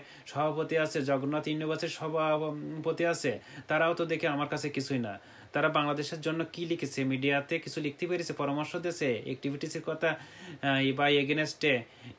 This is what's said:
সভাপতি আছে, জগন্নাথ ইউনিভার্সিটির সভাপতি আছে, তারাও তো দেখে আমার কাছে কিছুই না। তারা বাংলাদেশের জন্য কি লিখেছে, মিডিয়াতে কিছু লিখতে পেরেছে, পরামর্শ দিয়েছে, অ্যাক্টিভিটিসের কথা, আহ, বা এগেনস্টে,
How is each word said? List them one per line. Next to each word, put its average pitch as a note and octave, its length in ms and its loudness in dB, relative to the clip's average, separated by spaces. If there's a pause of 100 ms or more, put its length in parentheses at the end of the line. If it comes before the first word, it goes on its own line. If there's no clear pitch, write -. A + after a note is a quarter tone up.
(260)
সভাপতি D#3 520 0
আছে, D#3 240 2
জগন্নাথ C#3 460 0
ইউনিভার্সিটির D#3 480 0
সভাপতি D#3 1080 0
আছে, D3+ 340 0 (280)
তারাও D#3+ 260 4
তো E3+ 120 0
দেখে D#3+ 220 0
আমার C#3+ 200 0
কাছে D3 220 -4
কিছুই C3+ 300 0
না। G2+ 200 -4 (340)
তারা D3+ 160 4
বাংলাদেশের D3 520 0
জন্য D#3+ 320 0
কি E3+ 120 -6
লিখেছে, D#3 380 -2
মিডিয়াতে C3+ 560 2
কিছু D3+ 220 -6
লিখতে D3+ 260 -4
পেরেছে, E3+ 260 -2
পরামর্শ D3 420 -2
দিয়েছে, D#3+ 500 0
অ্যাক্টিভিটিসের C#3+ 600 -4
কথা, D#3+ 220 0
আহ, C#3 880 0
বা C#3+ 140 4
এগেনস্টে, D3 760 4 (360)